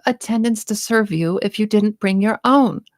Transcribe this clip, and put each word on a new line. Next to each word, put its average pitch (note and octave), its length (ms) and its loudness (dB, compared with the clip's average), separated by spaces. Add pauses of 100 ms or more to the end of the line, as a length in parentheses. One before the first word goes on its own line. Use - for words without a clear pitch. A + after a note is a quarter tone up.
attendants A3+ 600 -2
to A3 100 -4
serve G#3+ 360 0
you E3 300 -2
if - 180 -4
you G#3+ 60 2
didn't G#3+ 340 0
bring F#3+ 220 0
your G#3+ 220 0
own. B3+ 420 2 (120)